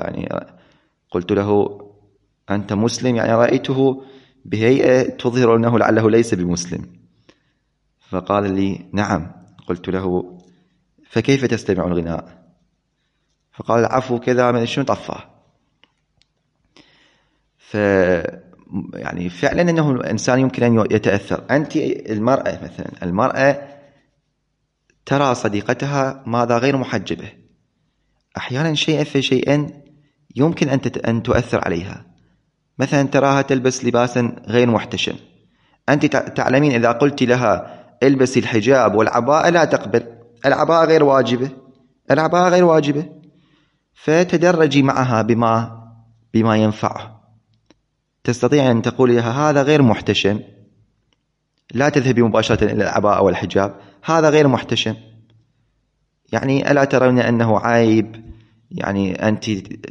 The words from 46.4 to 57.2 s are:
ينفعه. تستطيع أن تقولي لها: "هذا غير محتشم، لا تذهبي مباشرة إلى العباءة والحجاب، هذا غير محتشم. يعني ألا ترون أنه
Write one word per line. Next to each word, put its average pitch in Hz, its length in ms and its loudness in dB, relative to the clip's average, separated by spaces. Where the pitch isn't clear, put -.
ينفعه. - 640 -2
تستطيع 127 480 2
أن 113 100 2
تقولي 120 340 2
لها: 120 340 0
"هذا 143 140 2
غير 147 180 4
محتشم، 104 580 2
لا 135 160 2
تذهبي 127 320 2
مباشرة 110 420 2
إلى 104 200 0
العباءة 95 380 0
والحجاب، 98 540 0
هذا 156 260 2
غير 147 180 4
محتشم. 110 480 -2
يعني 135 380 0
ألا 143 120 4
ترون 127 360 2
أنه 113 400 2